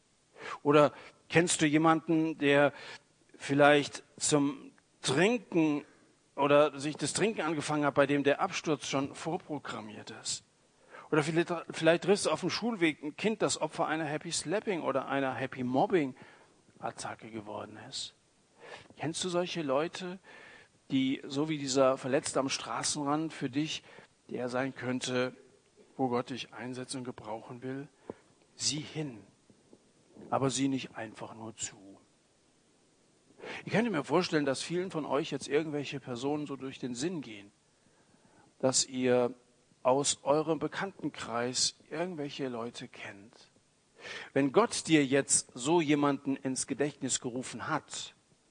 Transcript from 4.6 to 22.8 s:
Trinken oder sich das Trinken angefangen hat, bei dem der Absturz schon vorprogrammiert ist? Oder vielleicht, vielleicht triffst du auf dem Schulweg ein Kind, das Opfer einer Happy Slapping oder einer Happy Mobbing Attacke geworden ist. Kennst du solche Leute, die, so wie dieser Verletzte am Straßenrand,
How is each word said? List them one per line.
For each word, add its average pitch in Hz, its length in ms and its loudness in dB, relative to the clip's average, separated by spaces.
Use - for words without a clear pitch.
Trinken 160 840 2
oder 143 420 6
sich 139 180 -4
das - 160 -2
Trinken 208 280 0
angefangen 151 440 0
hat, 139 100 2
bei 143 120 6
dem 143 160 2
der 139 180 4
Absturz 170 460 -2
schon 143 300 -2
vorprogrammiert 113 1080 -8
ist? - 220 -6
Oder 151 120 4
vielleicht, 165 300 0
vielleicht 160 360 4
triffst 185 200 2
du 170 60 2
auf 156 100 0
dem 185 80 -2
Schulweg 170 540 0
ein 147 140 -8
Kind, 208 260 0
das 147 180 0
Opfer 156 260 -2
einer 156 200 -2
Happy 151 260 -6
Slapping 180 480 -2
oder 131 280 -2
einer 135 260 0
Happy 131 280 -6
Mobbing 139 520 2
Attacke 113 520 -10
geworden 104 560 -10
ist. - 280 -12
Kennst 160 260 -6
du 185 60 -2
solche 175 320 -2
Leute, 165 580 -2
die, 131 360 2
so 147 240 -2
wie 156 80 -2
dieser 135 400 4
Verletzte 139 420 0
am 135 80 0
Straßenrand, 143 880 -2